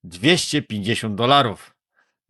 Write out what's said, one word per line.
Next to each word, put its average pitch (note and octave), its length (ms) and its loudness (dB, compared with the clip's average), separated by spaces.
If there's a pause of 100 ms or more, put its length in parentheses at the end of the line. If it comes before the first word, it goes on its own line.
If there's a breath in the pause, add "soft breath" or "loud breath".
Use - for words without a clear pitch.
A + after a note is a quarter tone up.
Dwieście B2 580 0
pięćdziesiąt G#2+ 520 -4
dolarów. A#2+ 600 2 (560)